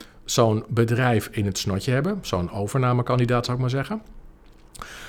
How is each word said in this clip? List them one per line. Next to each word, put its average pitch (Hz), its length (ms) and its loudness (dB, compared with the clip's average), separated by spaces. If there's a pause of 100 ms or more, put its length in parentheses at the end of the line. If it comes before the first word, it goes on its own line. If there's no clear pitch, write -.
(240)
zo'n 113 440 4
bedrijf 117 640 2
in 104 140 0
het 95 120 -2
snotje 98 340 -2
hebben, 135 280 0
zo'n 87 320 -2
overnamekandidaat 123 920 2
zou 123 120 -4
ik 127 60 -2
maar 127 80 0
zeggen, 139 320 -4 (1080)